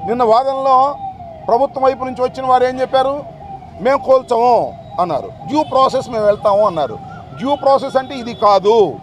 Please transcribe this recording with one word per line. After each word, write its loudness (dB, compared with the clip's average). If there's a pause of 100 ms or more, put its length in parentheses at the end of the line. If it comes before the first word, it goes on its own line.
నిన్న 0
వాదనలో 2 (520)
ప్రభుత్వం 0
వైపు 0
నుంచి -6
వచ్చిన -4
వారు 2
ఏం -2
చెప్పారు? 0 (580)
"మేము 0
కూల్చము" 2 (280)
అన్నారు. -4 (160)
"డ్యూ 0
ప్రాసెస్ 0
మేము -2
వెళ్తాము" 2
అన్నారు. -2 (380)
డ్యూ -2
ప్రాసెస్ 2
అంటే -4
ఇది -10
కాదు. 4